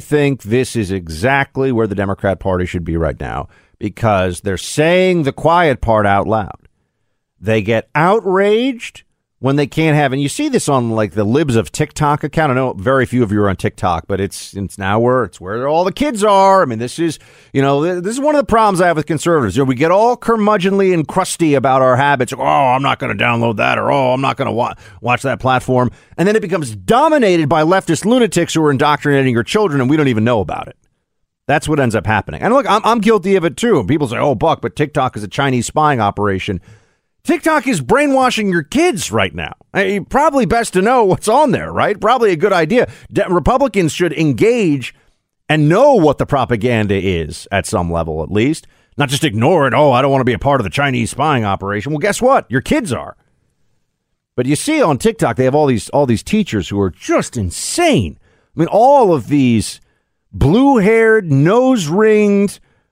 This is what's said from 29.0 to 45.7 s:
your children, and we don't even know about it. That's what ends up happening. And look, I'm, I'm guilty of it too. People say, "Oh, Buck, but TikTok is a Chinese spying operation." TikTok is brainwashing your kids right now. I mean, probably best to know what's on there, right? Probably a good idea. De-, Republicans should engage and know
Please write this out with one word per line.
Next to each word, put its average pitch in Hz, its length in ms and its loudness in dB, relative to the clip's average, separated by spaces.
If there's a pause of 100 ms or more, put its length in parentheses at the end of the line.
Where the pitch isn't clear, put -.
your 117 80 0
children, 175 380 0
and 123 60 0
we 151 100 2
don't 147 100 2
even 110 160 0
know 117 160 2
about - 280 -6
it. - 100 -20 (680)
That's 143 240 0
what 151 100 0
ends 120 140 2
up 101 140 -2
happening. 104 340 -2
And 208 140 0
look, 262 120 0
I'm, 208 160 0
I'm 226 180 0
guilty 196 340 2
of 190 100 0
it - 100 -4
too. 196 280 0
People 139 240 0
say, 110 100 -8
"Oh, 135 160 0
Buck, 151 280 -2
but - 140 -6
TikTok 139 400 -2
is 110 60 -10
a 104 60 -10
Chinese 131 400 -2
spying 147 340 0
operation." 101 580 -2 (640)
TikTok 311 440 0
is 202 140 0
brainwashing 254 680 0
your 175 140 0
kids 269 480 -2
right 95 240 -2
now. 80 160 -8 (220)
I 190 100 -2
mean, 196 220 -4
probably 277 400 2
best 226 280 -2
to 185 80 2
know 240 220 2
what's 185 240 0
on 262 240 2
there, 80 220 -4
right? 160 260 -2
Probably 226 320 2
a 170 60 0
good 196 160 0
idea. 175 360 2 (220)
De-, 170 160 -2
Republicans 196 640 0
should 175 220 -2
engage 156 800 0 (540)
and 151 180 2
know 254 280 4